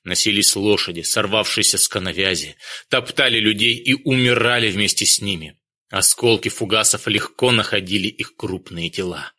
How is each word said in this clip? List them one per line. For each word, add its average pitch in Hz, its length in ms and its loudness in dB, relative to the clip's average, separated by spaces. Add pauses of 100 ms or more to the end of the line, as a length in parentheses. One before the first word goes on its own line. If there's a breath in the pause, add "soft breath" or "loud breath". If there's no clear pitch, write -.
Носились 101 500 2
лошади, 98 460 0
сорвавшиеся 101 760 0
с - 100 4
коновязи, 92 640 -2 (340 loud breath)
топтали 123 520 0
людей 110 340 2
и 127 200 -2
умирали 120 760 2
вместе 101 340 0
с - 160 2
ними. 90 380 -8 (320)
Осколки 104 600 2
фугасов 110 580 0
легко 113 420 0
находили 101 560 0
их - 300 -10
крупные 85 540 -8
тела. 90 480 -8